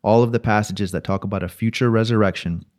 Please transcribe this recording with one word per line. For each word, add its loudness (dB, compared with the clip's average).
all 4
of 0
the 0
passages -2
that -6
talk -4
about -4
a -6
future -2
resurrection 0